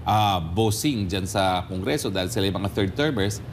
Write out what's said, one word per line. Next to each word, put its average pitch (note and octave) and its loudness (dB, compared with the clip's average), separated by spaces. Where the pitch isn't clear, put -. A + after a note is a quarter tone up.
ah, G2+ 2
bossing G#2 0
dyan F#2 -2
sa F#2+ 2
Kongreso G#2+ -2
dahil F#2 0
sila G2+ 0
yung F#2 -4
mga G2 -2
third G2 2
termers A2+ 0